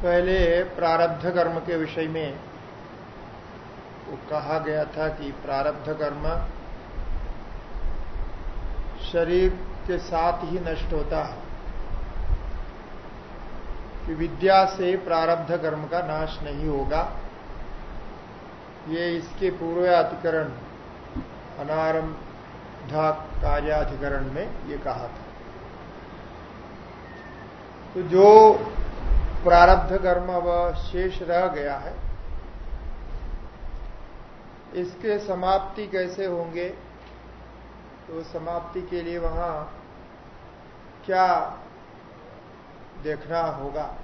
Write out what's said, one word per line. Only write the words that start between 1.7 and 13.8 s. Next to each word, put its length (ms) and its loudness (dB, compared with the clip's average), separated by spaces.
विषय 300 -2
में 320 -4
वो 80 -10
कहा 300 -2
गया 260 0
था 220 -4
कि 240 -6
प्रारब्ध 640 -2
कर्म 540 -2
शरीर 460 4
के 100 0
साथ 460 0
ही 160 -4
नष्ट 340 -2
होता 300 0
है, 140 -8